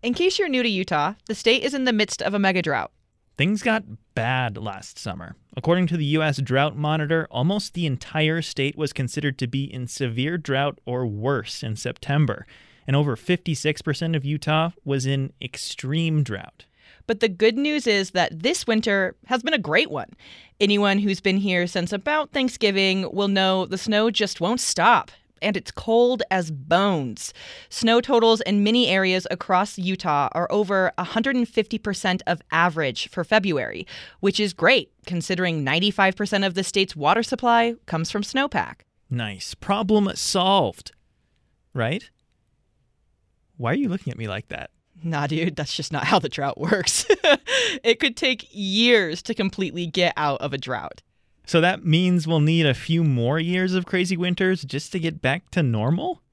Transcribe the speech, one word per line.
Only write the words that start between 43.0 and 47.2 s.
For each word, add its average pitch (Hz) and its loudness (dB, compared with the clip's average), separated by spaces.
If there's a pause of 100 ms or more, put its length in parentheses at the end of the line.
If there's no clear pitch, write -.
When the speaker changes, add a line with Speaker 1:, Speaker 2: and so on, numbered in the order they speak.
Speaker 2:
Why 123 -2
are - 0
you 269 0
looking 175 -4
at - -10
me 113 -6
like 101 -8
that? - -12 (320)
Speaker 1:
Nah, 151 -2
dude, 160 -2
that's 147 -6
just - -6
not 143 -2
how 214 4
the 170 0
drought 139 -4
works. 180 0
<laughs> 392 8 (680)